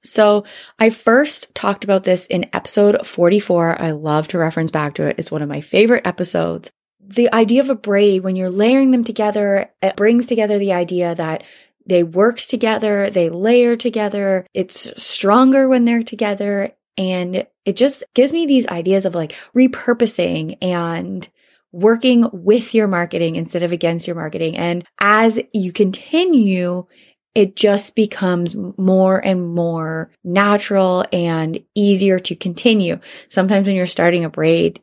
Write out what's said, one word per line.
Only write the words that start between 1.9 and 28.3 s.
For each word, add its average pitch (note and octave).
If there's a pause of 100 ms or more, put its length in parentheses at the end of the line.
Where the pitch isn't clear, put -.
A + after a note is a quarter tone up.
this F3+
in -
episode -
forty-four. F3
I D#3+
love D#3
to F3+
reference D#3+
back D3
to D#3
it. -
It's E3
one D3+
of C#3+
my D3
favorite A3
episodes. E3+ (280)
The -
idea A#3
of C4+
a C4
braid, G3+
when F#3+
you're F#3
layering B3
them A#3+
together, G#3 (100)
it F#3+
brings A#3
together G#3+
the G3
idea F3
that D#3+ (420)
they F3+
work G3
together, G#3+
they F3
layer A#3
together, G3+
it's -
stronger C4
when B3
they're A#3
together, G3+ (260)
and F#3 (200)
it G3+
just C#4 (100)
gives C4+
me E4
these C4+
ideas F#3
of, F3
like, D#3+ (200)
repurposing A3
and F3 (440)
working A3+
with G#3
your G#3+
marketing E3+
instead E3+
of E3+
against E3+
your E3+
marketing. D#3+
And F3 (160)
as A3 (120)
you F#3
continue, F#3+ (480)
it G3
just G3+
becomes F3+ (220)